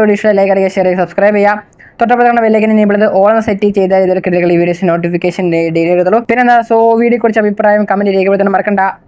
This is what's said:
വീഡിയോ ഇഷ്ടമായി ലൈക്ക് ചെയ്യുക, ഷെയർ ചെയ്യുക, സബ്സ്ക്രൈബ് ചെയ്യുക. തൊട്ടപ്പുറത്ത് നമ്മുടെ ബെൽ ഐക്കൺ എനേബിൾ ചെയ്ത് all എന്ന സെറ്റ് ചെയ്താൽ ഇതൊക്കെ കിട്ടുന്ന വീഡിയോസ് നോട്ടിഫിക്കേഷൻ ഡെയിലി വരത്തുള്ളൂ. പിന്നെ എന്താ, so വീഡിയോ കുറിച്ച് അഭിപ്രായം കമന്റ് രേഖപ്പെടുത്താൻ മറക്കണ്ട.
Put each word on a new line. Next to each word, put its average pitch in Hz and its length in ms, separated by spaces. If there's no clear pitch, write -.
വീഡിയോ 208 160
ഇഷ്ടമായി 214 220
ലൈക്ക് 196 140
ചെയ്യുക, 190 220
ഷെയർ 185 100
ചെയ്യുക, 180 180
സബ്സ്ക്രൈബ് 202 320
ചെയ്യുക. 202 440
തൊട്ടപ്പുറത്ത് 240 300
നമ്മുടെ 233 160
ബെൽ 220 120
ഐക്കൺ 214 160
എനേബിൾ 208 220
ചെയ്ത് 208 220
all 202 140
എന്ന 226 160
സെറ്റ് 208 200
ചെയ്താൽ 190 280
ഇതൊക്കെ 185 200
കിട്ടുന്ന 175 360
വീഡിയോസ് 175 280
നോട്ടിഫിക്കേഷൻ 175 540
ഡെയിലി 165 380
വരത്തുള്ളൂ. 180 360
പിന്നെ 240 180
എന്താ, 240 120
so 226 80
വീഡിയോ 240 200
കുറിച്ച് 226 220
അഭിപ്രായം 208 460
കമന്റ് 202 260
രേഖപ്പെടുത്താൻ 196 400
മറക്കണ്ട. 196 240